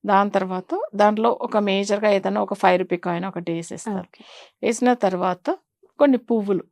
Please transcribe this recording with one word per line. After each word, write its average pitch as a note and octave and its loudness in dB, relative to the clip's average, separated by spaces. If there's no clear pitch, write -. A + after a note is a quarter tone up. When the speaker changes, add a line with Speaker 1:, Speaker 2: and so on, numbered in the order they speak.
Speaker 1:
దాని G3+ 4
తర్వాత F#3+ -4
దాంట్లో G#3+ 4
ఒక A3 -2
మేజర్గా G3+ 0
ఏదైనా G3 0
ఒక G3+ -4
ఫైవ్ F#3 2
రూపీ F3+ -2
కాయిన్ F3 -6
ఒకటి F3 -8
వేసేస్తారు. E3+ -6
Speaker 2:
ఓకే. - -14
Speaker 1:
వేసిన B3 2
తర్వాత F#3 -2
కొన్ని C#4 4
పువ్వులు G#3 -2